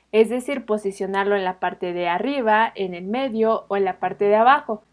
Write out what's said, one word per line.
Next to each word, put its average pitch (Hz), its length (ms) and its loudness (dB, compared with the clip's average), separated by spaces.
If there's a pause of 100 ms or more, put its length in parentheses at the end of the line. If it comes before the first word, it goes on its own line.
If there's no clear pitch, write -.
(140)
es 220 160 6
decir, 254 360 -6
posicionarlo 202 680 -2
en 190 80 0
la 185 160 -4
parte 180 320 -4
de 175 160 -4
arriba, 220 680 2
en 185 200 -6
el 175 100 -10
medio 220 640 -2
o 196 80 -4
en 196 80 0
la 185 160 -2
parte 180 260 -2
de 208 120 4
abajo 240 440 2 (120)